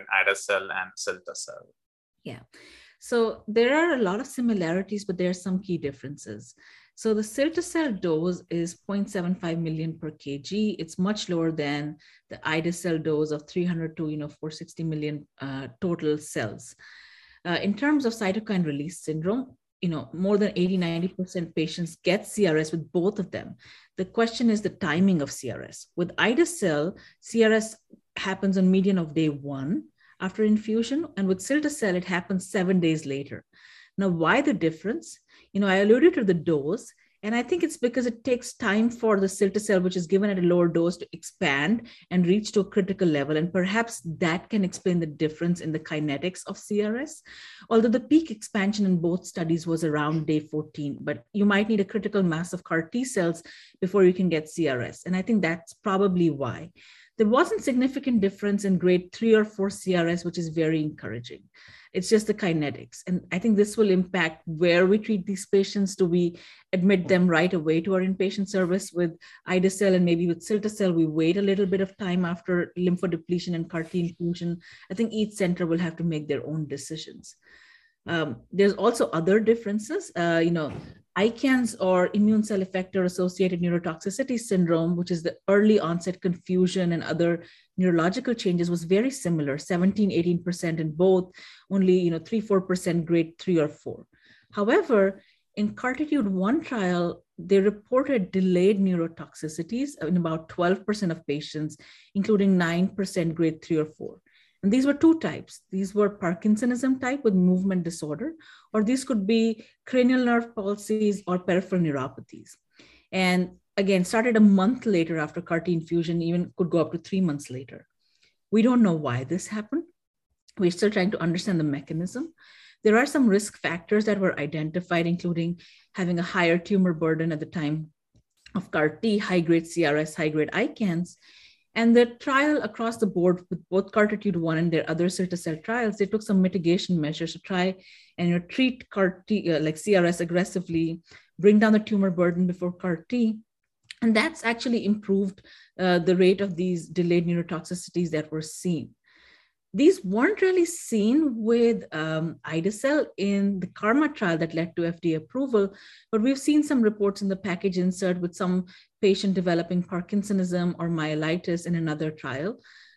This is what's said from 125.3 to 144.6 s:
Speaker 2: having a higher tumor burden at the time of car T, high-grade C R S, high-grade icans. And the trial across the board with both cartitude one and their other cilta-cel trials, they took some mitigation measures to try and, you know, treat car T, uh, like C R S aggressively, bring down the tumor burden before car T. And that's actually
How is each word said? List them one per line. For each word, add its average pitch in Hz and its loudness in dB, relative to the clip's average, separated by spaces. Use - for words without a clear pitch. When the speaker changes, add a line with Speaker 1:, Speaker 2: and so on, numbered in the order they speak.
Speaker 2:
having 180 -2
a 170 -2
higher 175 2
tumor 185 2
burden 160 -2
at 151 -6
the 156 -6
time 156 -6
of - -6
car 156 2
T, 208 0
high-grade 170 2
C 170 -2
R 147 2
S, 156 -4
high-grade 156 0
icans. 180 -2
And 233 6
the 240 8
trial 277 0
across 226 -4
the 220 0
board 180 2
with - -10
both 190 -2
cartitude 208 2
one 165 0
and 165 2
their 156 0
other 170 0
cilta-cel 180 -4
trials, 226 -4
they 196 2
took 208 -4
some 196 2
mitigation 180 2
measures 156 -4
to - -16
try 185 -2
and, 175 0
you 175 2
know, 175 -4
treat 254 -2
car 185 0
T, 196 0
uh, 151 2
like 156 -2
C 208 0
R 175 6
S 175 0
aggressively, 170 -2
bring 208 6
down 214 6
the 214 6
tumor 202 0
burden 175 2
before 180 -4
car 180 -6
T. 220 0
And 226 4
that's 311 0
actually 233 -2